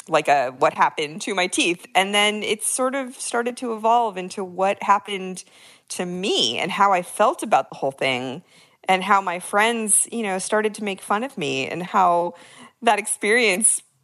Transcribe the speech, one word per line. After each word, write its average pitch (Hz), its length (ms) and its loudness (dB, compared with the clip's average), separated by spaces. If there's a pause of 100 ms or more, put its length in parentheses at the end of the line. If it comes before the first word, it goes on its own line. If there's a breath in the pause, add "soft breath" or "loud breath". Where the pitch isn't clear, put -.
like 156 220 0
a, 139 300 4
what 156 160 2
happened 160 480 0
to 220 120 -4
my 185 120 0
teeth. - 480 -2
And 196 200 2
then 208 280 2
it 214 200 -4
sort 262 320 -2
of 262 200 -6
started 240 440 -4
to 240 140 -6
evolve 220 460 2
into 185 260 -6
what 185 380 -2
happened 196 600 -2 (460 soft breath)
to - 140 -4
me 180 540 -2
and 180 120 -4
how 202 220 4
I 185 100 2
felt 226 400 0
about 196 280 2
the - 60 -16
whole 139 140 -2
thing 131 520 -4 (440 soft breath)
and 185 160 2
how 196 200 4
my 180 180 -4
friends, 220 720 2
you 233 120 -4
know, 190 140 -2
started 214 360 0
to 214 100 -8
make 196 160 -6
fun 214 240 -2
of 277 140 -10
me 135 300 -2
and 165 140 -6
how 175 520 2 (480 loud breath)
that 226 160 4
experience 214 840 0 (220)